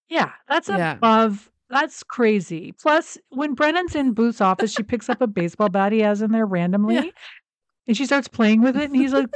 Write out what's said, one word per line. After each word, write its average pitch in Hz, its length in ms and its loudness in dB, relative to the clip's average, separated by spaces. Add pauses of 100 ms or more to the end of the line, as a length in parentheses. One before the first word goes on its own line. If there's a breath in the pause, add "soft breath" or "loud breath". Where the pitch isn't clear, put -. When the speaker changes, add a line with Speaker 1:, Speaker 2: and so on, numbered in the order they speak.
Speaker 1:
Yeah, 311 220 -2 (160)
that's 320 220 -2
Speaker 2:
Yeah. 170 280 -2
Speaker 1:
above, 220 540 2 (180)
that's - 340 -4
crazy. 196 720 -2
Plus, 311 440 0 (120)
when 285 260 -4
Brennan's 330 400 -2
in 269 180 0
Booth's 226 280 0
office, 196 300 0
she 226 120 -4
picks 233 260 -6
up 233 120 -2
a 254 60 2
baseball 196 420 -2
bat 196 220 0
he 220 100 2
has 208 200 0
in 220 100 -2
there 226 140 2
randomly, 196 500 0
Speaker 2:
<laughs> 302 100 0
Yeah. 370 60 -10 (760 loud breath)
Speaker 1:
and 233 100 0
she 269 80 -2
starts 277 220 0
playing 220 340 2
with 254 160 2
it, 294 60 -2
and 277 120 -6
he's 262 180 2
like, 269 220 0